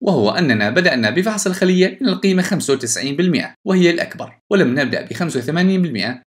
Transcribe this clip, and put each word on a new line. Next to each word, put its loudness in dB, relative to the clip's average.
وهو 2
أننا 2
بدأنا 2
بفحص -2
الخلية 2
من 0
القيمة 0
خمسة -2
وتسعين -4
بالمئة 0
وهي 4
الأكبر، -6
ولم 2
نبدأ -2
بخمسة -6
وثمانين 0
بالمئة -4